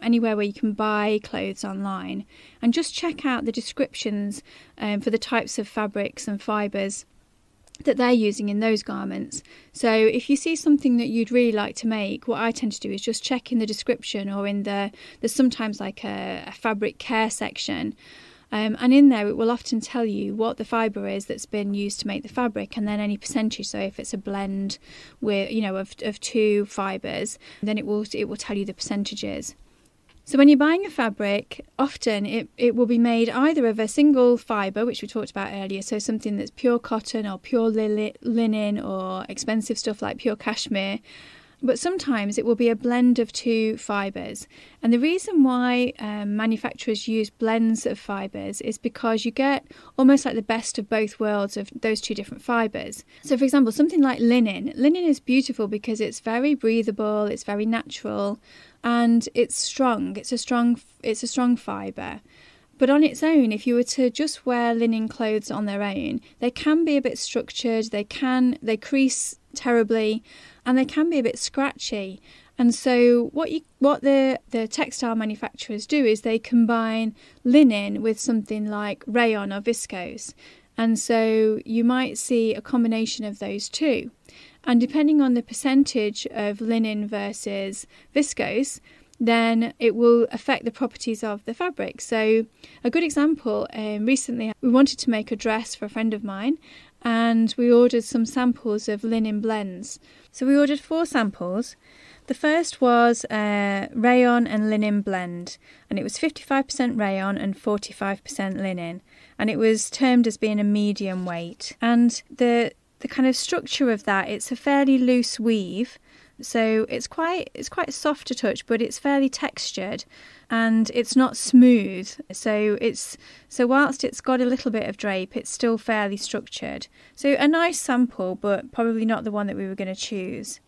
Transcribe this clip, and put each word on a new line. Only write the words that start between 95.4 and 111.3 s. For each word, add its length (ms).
for 100
a 40
friend 260
of 100
mine, 340
and 540
we 160
ordered 320
some 220
samples 640
of 160
linen 360
blends. 600
So 140
we 100
ordered 240
four 260
samples. 680
The 80
first 460
was, 460
uh, 640
rayon 540
and 240
linen 320
blend, 560
and 100
it 60
was 140
fifty-five 480
percent 300
rayon 400
and 200
forty-five 680
percent 320
linen, 460
and 120
it 80
was 320
termed 360
as 100
being 220
a 60
medium 640
weight. 540